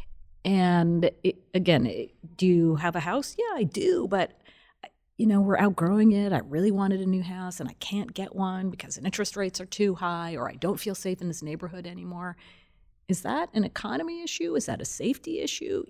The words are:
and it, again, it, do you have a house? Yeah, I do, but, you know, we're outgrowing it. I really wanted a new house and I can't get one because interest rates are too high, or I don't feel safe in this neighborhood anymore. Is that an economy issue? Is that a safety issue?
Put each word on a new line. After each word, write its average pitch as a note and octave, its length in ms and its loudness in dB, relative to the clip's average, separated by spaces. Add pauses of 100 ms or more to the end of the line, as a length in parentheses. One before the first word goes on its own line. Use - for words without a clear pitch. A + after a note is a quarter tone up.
(460)
and F3 640 4 (100)
it, - 220 0 (100)
again, E3+ 320 4
it, A#2 300 -6 (220)
do F#3 100 4
you E3 300 6
have E3+ 180 -2
a F3 60 0
house? G#3 360 -4
Yeah, A4+ 200 -2
I A#3 60 0
do, E4+ 440 0
but, F#3+ 240 0 (880)
you A3+ 100 4
know, G3+ 140 6
we're G3 160 4
outgrowing G3+ 560 6
it. G3+ 180 2
I D#3+ 80 2
really E3+ 320 0
wanted G3 300 2
a F#3+ 40 -4
new F#3 180 2
house F3+ 360 -8
and C3 80 -6
I - 60 -10
can't - 400 -6
get F#3+ 200 -8
one F#3+ 360 -2
because - 280 -10
interest F#3+ 380 -4
rates G3 240 -4
are F#3 60 -10
too G3 300 0
high, E3+ 420 -4
or B2 120 -4
I - 60 -12
don't F#3 240 -2
feel G3 160 -6
safe F#3 260 -6
in F3+ 60 -6
this D#3+ 160 -6
neighborhood E3+ 420 -10
anymore. F3 520 -10 (720)
Is F#3 140 0
that D4 300 -2
an G#3 120 2
economy E4 580 -6
issue? - 320 -4
Is - 120 0
that - 140 -6
a - 40 -8
safety - 560 -4
issue? - 480 -4